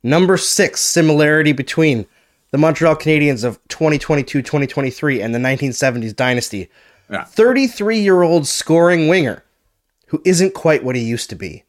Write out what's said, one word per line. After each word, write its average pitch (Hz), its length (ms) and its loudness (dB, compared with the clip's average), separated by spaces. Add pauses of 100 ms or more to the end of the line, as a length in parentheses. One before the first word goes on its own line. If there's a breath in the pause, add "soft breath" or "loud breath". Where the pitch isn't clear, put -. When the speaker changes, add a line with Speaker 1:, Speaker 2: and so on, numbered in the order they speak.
Speaker 1:
Number 175 340 2
six, - 440 -2
similarity 151 720 2
between 135 540 0 (440)
the 139 80 -2
Montreal 156 380 2
Canadiens 147 480 0
of 120 240 -4
twenty 151 300 0
twenty-two, 143 440 -2
twenty 143 240 -2
twenty-three 135 540 -4
and 113 140 -4
the 120 40 -2
nineteen 131 340 -2
seventies 120 400 -2
dynasty. 123 560 -4 (420 soft breath)
Speaker 2:
Yeah. 92 140 -8
Speaker 1:
Thirty-three-year-old 208 1200 2
scoring 170 600 2
winger 160 360 -2 (640)
who - 180 -4
isn't 185 300 2
quite 156 280 0
what 127 140 -4
he 120 60 -4
used 117 280 -6
to 98 60 -12
be. 87 320 -14